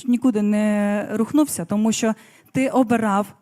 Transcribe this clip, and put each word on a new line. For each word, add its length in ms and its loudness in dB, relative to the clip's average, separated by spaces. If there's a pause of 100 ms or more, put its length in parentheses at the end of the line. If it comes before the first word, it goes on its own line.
нікуди 360 0
не 680 0
рухнувся, 540 0
тому 260 0
що 240 0 (360)
ти 180 -2
обирав 720 0